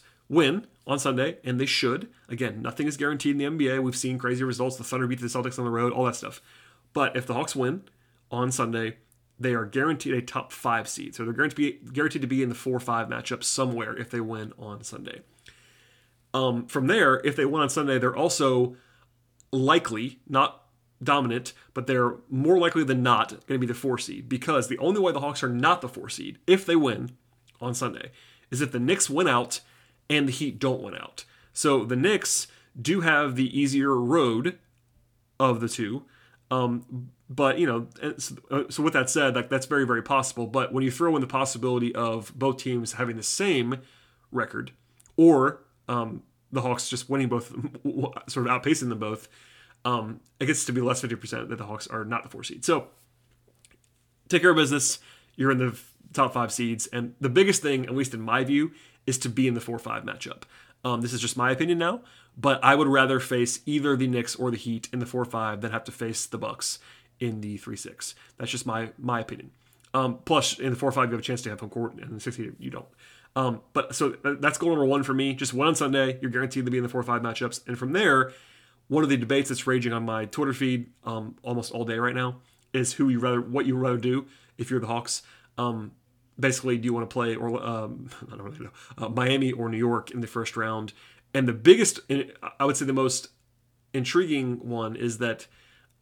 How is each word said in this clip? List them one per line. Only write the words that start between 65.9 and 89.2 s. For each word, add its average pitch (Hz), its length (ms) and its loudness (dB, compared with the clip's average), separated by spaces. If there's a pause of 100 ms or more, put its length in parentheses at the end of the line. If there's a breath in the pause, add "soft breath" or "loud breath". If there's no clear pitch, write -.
face 113 360 -6
the 113 100 -8
Bucks - 400 -6 (420 loud breath)
in 110 220 -4
the 104 160 -8
three 107 180 -12
six. - 380 -14 (240 soft breath)
That's 120 140 -6
just 127 160 -6
my, 113 320 -4
my 120 200 -4
opinion. - 300 -12 (460 soft breath)
Um, 131 300 0
plus, - 340 2
in 135 100 -2
the 123 60 0
four 135 160 0
five, 127 180 2
you 117 40 -2
have 110 80 -4
a - 20 -10
chance 123 180 -4
to 117 80 -8
have 104 100 -10
home 107 120 -12
court, 117 220 -4
and 110 100 -18
in 123 100 -12
the 107 60 -10
six 117 160 -8
seed, 107 240 -10
you - 100 -10
don't. - 160 -12 (500 soft breath)
Um, 127 260 0 (120)
but 139 220 -2
so 143 160 0
th-, 143 280 -4
that's 151 200 2
goal 170 100 0
number 151 160 2
one 139 160 2
for 131 140 -2
me. 135 180 0
Just 131 220 -6
win 147 140 4
on 160 60 2
Sunday. 135 460 0
You're 135 80 -4
guaranteed 127 360 -2
to 123 60 -2
be 127 60 0
in 123 60 0
the 120 60 -4
four 123 120 -2
five 117 220 -2
matchups. 117 440 -6
And 123 120 -6
from 127 140 -4
there, 147 380 4 (580 loud breath)
one 151 140 4
of 139 60 2
the 139 60 6
debates 135 340 2
that's 123 160 -6
raging 123 280 2
on 117 100 -2
my 110 220 -4
Twitter 139 280 -2
feed, 127 380 -2 (140)
um, 113 380 -8
almost 120 280 -4
all 117 140 -4
day 113 120 -2
right 123 160 0
now 127 280 -4 (320 soft breath)
is 127 200 0
who 139 140 4
you 123 120 4
rather, 123 200 2
what 123 260 -2
you 127 120 2
rather 127 200 2
do 127 300 0 (300 soft breath)
if 123 120 -8
you're 127 120 0
the 110 60 -6
Hawks. 117 340 -4 (360 soft breath)
Um, 113 360 -4 (440)
basically, 127 400 0
do 117 100 -4
you 120 60 0
wanna 117 140 -2
play, 117 280 -2
or, 117 280 -4
um, 117 460 -6 (100)
<laughs> - 80 -16
I 117 80 -16
don't 101 60 -14
really 101 180 -14
know, - 120 -16 (260 loud breath)
uh, 110 100 -6
Miami 127 460 2